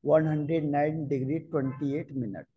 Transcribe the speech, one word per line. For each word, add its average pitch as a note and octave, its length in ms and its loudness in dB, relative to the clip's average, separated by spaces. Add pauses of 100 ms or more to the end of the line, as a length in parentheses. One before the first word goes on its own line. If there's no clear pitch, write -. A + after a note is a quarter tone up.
वन D#3 220 6
हंड्रेड D3+ 420 0
नाइन D3 380 0
डिग्री C#3 320 -2
ट्वेंटी C#3 580 -2
एट D#3+ 140 -6
मिनट। G#2+ 340 -6 (120)